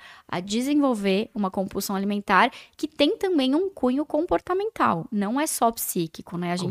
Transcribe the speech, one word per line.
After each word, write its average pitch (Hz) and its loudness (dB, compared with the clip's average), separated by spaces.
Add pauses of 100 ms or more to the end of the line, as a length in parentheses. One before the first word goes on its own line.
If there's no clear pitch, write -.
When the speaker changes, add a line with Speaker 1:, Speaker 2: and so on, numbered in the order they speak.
(280)
Speaker 1:
a 175 -4
desenvolver 220 0
uma 196 -2
compulsão 196 -4
alimentar 202 2 (240)
que - -4
tem 311 2
também 285 2
um 381 0
cunho 262 0
comportamental, 330 0
não 208 0
é 311 0
só 233 0
psíquico, - -6
né? 175 -4
A 180 -2
Speaker 2:
Como 180 -2